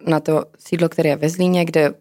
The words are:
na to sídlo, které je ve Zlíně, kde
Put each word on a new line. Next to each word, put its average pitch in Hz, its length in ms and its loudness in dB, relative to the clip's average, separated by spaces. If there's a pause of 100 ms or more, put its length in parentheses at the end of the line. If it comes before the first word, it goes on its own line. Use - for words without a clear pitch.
na 156 140 2
to 156 240 0 (140)
sídlo, 170 300 -2
které 160 200 0
je 147 80 0
ve 151 120 -2
Zlíně, 180 360 0
kde 160 360 0